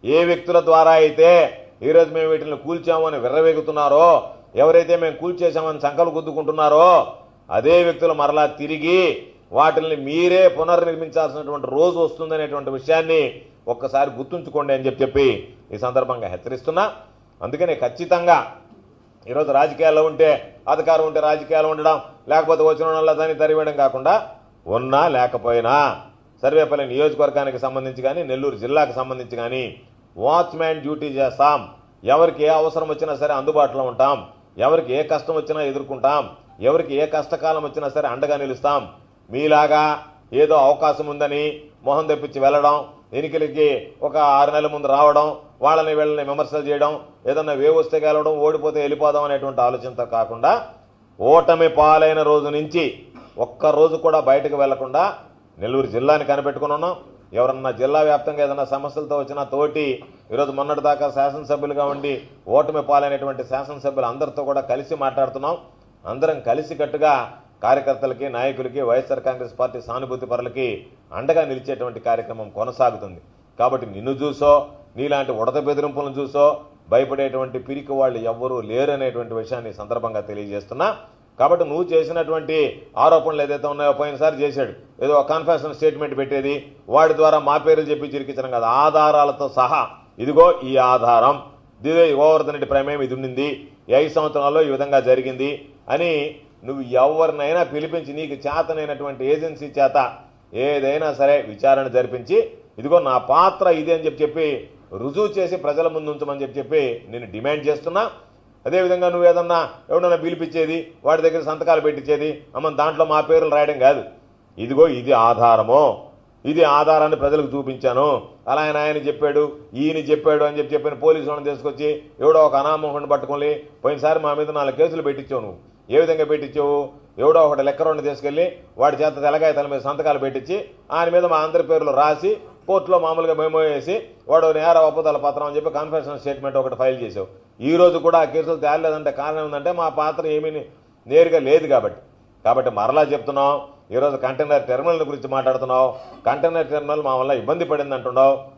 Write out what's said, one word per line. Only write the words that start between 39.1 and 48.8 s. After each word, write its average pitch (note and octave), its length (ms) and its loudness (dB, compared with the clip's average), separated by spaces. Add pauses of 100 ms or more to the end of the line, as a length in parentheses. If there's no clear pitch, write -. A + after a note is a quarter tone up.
మీలాగా D3+ 520 4 (600)
ఏదో D3+ 120 4 (120)
అవకాశం D3 480 2
ఉందని D3 280 -2 (440)
మొహం D3 260 0
తెప్పించి D3 320 -6
వెళ్ళడం, D3 340 4 (380)
ఎన్నికలకి D3+ 520 0 (380)
ఒక C#3+ 100 -4 (220)
ఆరు C#3+ 160 4
నెలల D3+ 180 0
ముందు D3 220 -6
రావడం, D3 340 4 (360)
వాళ్ళని D#3 340 2
వీళ్ళని D3+ 320 -2
విమర్శలు D3 380 -4
చేయడం, D3 240 0 (380)
ఏదన్నా D3+ 300 -2
వేవ్ D3+ 180 4
వస్తే D#3+ 180 0 (100)
గెలవడం, D3+ 280 0 (120)
ఓడిపోతే D3+ 380 0